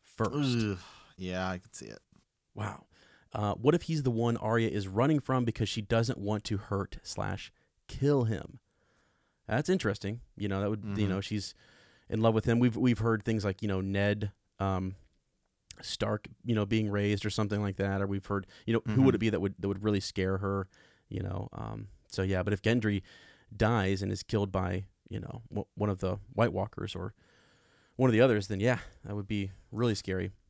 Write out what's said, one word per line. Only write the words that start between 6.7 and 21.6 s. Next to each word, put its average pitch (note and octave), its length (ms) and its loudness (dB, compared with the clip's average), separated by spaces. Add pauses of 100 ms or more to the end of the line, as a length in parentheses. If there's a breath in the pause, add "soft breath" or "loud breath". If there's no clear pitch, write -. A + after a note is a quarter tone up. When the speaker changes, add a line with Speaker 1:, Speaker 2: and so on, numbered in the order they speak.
Speaker 1:
slash - 480 -6 (360)
kill C#3 360 2
him? A2 360 -4 (880)
That's C3 220 0
interesting. A2 520 -2 (160)
You G#2 100 -4
know, G2 140 -2
that G2+ 80 0
would, G#2+ 140 -4
you G#2 80 -8
Speaker 2:
Mm-hmm. G2+ 180 0
Speaker 1:
know, F#2+ 120 0
she's G#2 320 -6 (560 soft breath)
in A2 120 0
love A2+ 120 6
with A2 120 2
him. A#2 140 4
We've, A#2+ 160 4
we've B2 240 4
heard A2+ 260 2
things A2 180 0
like, G2 180 -2
you A2 60 -2
know, F#2+ 140 0
Ned, G2+ 500 0 (280)
um, F#2+ 360 0 (880)
Stark, - 460 -2 (180)
you A#2 100 2
know, G#2 100 4
being G#2+ 240 2
raised G2+ 360 2
or G#2+ 40 0
something G#2 320 0
like G2+ 160 -2
that. G2 240 0
Or G2 60 0
we've G2 180 -2
heard, G2 220 -2 (180 loud breath)
you A2+ 80 0
know, A2+ 80 4 (120)
who C3 100 6
would C3+ 60 10
Speaker 2:
Mm-hmm. A#2+ 60 4
Speaker 1:
it G2 40 0
be A2 120 2
that F2 100 0
would, F#2+ 180 -2
that G2 80 -4
would G2 160 -4
really G#2 160 2
scare F#2+ 380 -2
her? G2 300 -2 (420 soft breath)
You G2+ 140 -6
know, G2 300 -6
um, - 340 -10 (240)